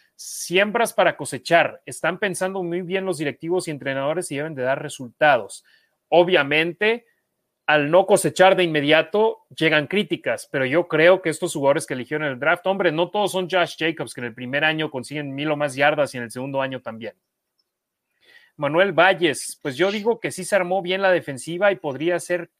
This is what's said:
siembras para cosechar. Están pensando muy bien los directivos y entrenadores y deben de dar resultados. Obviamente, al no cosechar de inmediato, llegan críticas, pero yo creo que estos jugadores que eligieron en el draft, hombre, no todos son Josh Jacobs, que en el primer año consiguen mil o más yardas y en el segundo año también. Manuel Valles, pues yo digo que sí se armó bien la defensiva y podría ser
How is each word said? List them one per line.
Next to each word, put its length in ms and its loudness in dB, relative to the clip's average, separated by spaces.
siembras 800 -2
para 220 2
cosechar. 680 0
Están 320 -4
pensando 460 -4
muy 180 -4
bien 240 -4
los 140 -4
directivos 480 -4
y 40 -6
entrenadores 600 -4
y 60 -6
deben 180 -8
de 80 -6
dar 180 0
resultados. 840 0
Obviamente, 960 2
al 240 4
no 140 6
cosechar 500 6
de 80 2
inmediato, 840 2
llegan 320 2
críticas, 640 -4
pero 140 0
yo 220 0
creo 340 4
que 80 -2
estos 240 -4
jugadores 320 2
que 80 -8
eligieron 320 -6
en 80 -2
el 60 -10
draft, 260 0
hombre, 260 2
no 180 0
todos 220 -2
son 180 -2
Josh 280 0
Jacobs, 360 -4
que 80 -10
en 40 -6
el 80 -8
primer 320 -4
año 240 -2
consiguen 460 -10
mil 160 -4
o 40 0
más 200 -4
yardas 380 2
y 40 -8
en 60 -6
el 80 -10
segundo 300 -6
año 200 -6
también. 320 -12
Manuel 380 0
Valles, 680 2
pues 160 -6
yo 140 2
digo 280 -2
que 120 -6
sí 120 -10
se 120 -2
armó 260 0
bien 220 -2
la 80 4
defensiva 600 0
y 40 -2
podría 440 -4
ser 300 -6